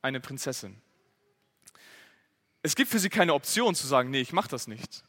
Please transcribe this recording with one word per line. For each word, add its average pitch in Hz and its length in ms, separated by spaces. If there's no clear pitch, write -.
eine 131 180
Prinzessin. 123 600
Es 151 120
gibt 262 140
für 226 80
sie 196 120
keine 170 260
Option 208 400
zu 143 100
sagen, 131 240
„Nee, 135 120
ich 127 120
mach 190 140
das 123 180
nicht.“ - 440